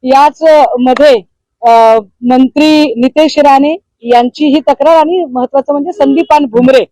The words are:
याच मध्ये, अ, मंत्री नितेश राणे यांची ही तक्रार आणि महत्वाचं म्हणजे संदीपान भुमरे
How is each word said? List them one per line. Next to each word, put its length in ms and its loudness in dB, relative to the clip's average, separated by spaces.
याच 400 0
मध्ये, 420 2
अ, 360 2
मंत्री 640 0
नितेश 440 -2
राणे 380 2
यांची 460 -2
ही 140 0
तक्रार 360 0
आणि 280 -2
महत्वाचं 480 -6
म्हणजे 200 -6
संदीपान 520 -2
भुमरे 480 0